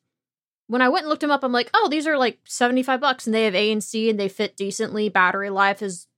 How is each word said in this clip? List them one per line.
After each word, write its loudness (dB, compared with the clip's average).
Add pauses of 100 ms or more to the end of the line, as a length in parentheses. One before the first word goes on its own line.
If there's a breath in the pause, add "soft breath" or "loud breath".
(680)
when 0
I 4
went 0
and -6
looked -2
'em 0
up, 0
I'm -2
like, 0
"Oh, 2
these -2
are, 0
like, 0
seventy-five 0
bucks, -2
and 0
they 2
have 2
A 2
N 0
C, -2
and 0
they 0
fit -4
decently. -4
Battery 2
life 0
is -8 (120)